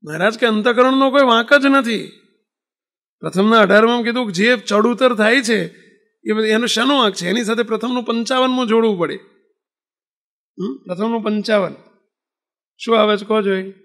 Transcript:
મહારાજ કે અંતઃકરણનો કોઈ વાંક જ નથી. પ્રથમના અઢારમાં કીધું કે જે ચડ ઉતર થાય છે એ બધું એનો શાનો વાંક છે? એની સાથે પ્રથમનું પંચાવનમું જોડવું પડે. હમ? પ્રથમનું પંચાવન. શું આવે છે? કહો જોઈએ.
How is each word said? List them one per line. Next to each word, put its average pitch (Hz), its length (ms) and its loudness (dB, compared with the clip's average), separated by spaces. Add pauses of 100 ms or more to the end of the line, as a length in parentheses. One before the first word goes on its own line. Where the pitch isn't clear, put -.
મહારાજ 175 340 -2
કે 247 80 -2
અંતઃકરણનો 247 680 2
કોઈ 277 160 4
વાંક 233 260 2
જ 277 120 4
નથી. 262 400 0 (1160)
પ્રથમના 208 380 2
અઢારમાં 220 420 4
કીધું 240 240 -2
કે 196 60 -8
જે 202 240 0
ચડ 208 300 0
ઉતર 247 280 2
થાય 220 260 2
છે 214 180 0 (680)
એ 214 60 -4
બધું 220 180 0
એનો 226 180 0
શાનો 247 300 0
વાંક 214 180 2
છે? 175 120 -8
એની 220 160 -2
સાથે 226 200 -2
પ્રથમનું 233 400 -4
પંચાવનમું 254 640 -2
જોડવું 220 320 2
પડે. 165 180 -4 (1400)
હમ? 220 200 -6
પ્રથમનું 220 460 -6
પંચાવન. 208 520 -2 (1040)
શું 226 160 -2
આવે 214 220 2
છે? 202 80 -8
કહો 220 160 0
જોઈએ. 190 300 -4 (140)